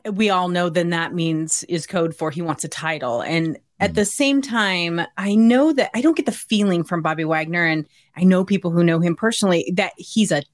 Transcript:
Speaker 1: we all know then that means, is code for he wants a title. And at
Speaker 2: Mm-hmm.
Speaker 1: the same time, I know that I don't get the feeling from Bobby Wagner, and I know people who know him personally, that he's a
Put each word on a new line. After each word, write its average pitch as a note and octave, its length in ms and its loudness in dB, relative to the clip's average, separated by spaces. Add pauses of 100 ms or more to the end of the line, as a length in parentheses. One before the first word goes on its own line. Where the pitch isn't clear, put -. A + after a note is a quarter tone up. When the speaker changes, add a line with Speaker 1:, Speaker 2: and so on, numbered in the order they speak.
(140)
Speaker 1:
we G#3 160 2
all F3+ 180 2
know F3 220 0
then E3+ 220 0
that E3 220 -2
means, D#3+ 520 -2
is E3+ 200 -4
code E3 300 -2
for D#3 160 -4
he D#3 100 -8
wants D#3+ 220 -4
a D3+ 60 -8
title. C#3 520 -4
And E3 360 -2 (240)
at G3 80 0
Speaker 2:
Mm-hmm. D#3 60 -6
Speaker 1:
the G#3 100 2
same C#4 360 0
time, F#3 600 -2 (160)
I G3+ 180 0
know B3 380 6
that C4 200 0
I A3 60 -4
don't D4+ 160 4
get - 120 -4
the A#3 40 -2
feeling G3 540 0
from E3+ 160 -4
Bobby D#3+ 240 -2
Wagner, D#3+ 400 0
and D#3 200 0 (300)
I F3 80 -4
know F#3 220 6
people F#3 260 -2
who F3 140 4
know E3 160 4
him E3+ 160 0
personally, G3 580 0
that F#3+ 220 -2
he's G#3 340 0
a D3 120 0 (100)